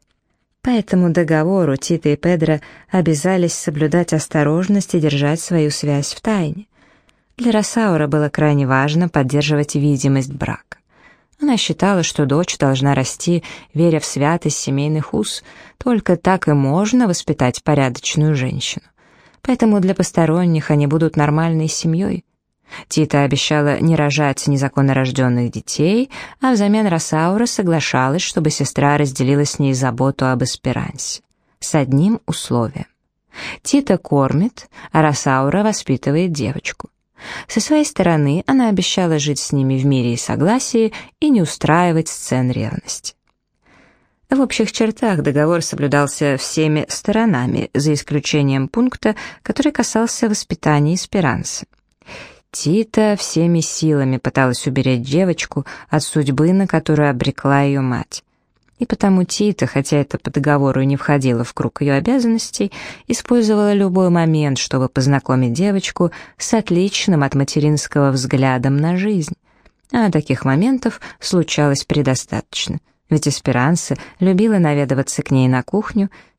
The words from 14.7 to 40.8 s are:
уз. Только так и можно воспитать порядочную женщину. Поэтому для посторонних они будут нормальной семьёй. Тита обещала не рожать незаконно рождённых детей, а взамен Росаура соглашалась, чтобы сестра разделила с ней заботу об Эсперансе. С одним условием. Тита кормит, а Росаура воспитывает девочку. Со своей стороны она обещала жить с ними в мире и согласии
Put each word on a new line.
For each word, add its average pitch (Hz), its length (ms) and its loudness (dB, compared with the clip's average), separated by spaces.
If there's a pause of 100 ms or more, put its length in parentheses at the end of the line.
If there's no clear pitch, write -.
уз. - 280 -4 (360)
Только 202 400 0
так 185 300 0
и 151 40 4
можно 185 560 2
воспитать 143 540 -2
порядочную 147 720 0
женщину. - 500 -4 (560)
Поэтому 220 400 2
для 190 140 2
посторонних 165 760 0
они 147 160 2
будут 156 300 0
нормальной 156 520 0
семьёй. 175 580 -4 (640)
Тита 147 340 2
обещала 143 580 0
не 165 160 2
рожать 143 500 0
незаконно 139 460 2
рождённых 127 580 0
детей, 208 600 -2 (320)
а 262 100 2
взамен 208 360 2
Росаура 170 580 0
соглашалась, 160 760 0
чтобы 156 300 -2
сестра 143 480 0
разделила 143 480 0
с - 120 -6
ней 139 140 2
заботу 131 540 0
об 127 160 0
Эсперансе. - 800 -6 (360)
С - 160 -4
одним 151 520 2
условием. 120 600 -4 (760)
Тита 277 340 2
кормит, 143 720 0 (240)
а 156 80 2
Росаура 143 640 2
воспитывает 170 680 -2
девочку. - 580 -6 (580)
Со - 120 -2
своей 302 240 2
стороны 165 600 0
она 262 220 2
обещала 180 500 0
жить 143 200 -2
с - 140 -8
ними 135 240 2
в 131 100 0
мире 123 280 2
и 120 40 -4
согласии 220 760 0 (280)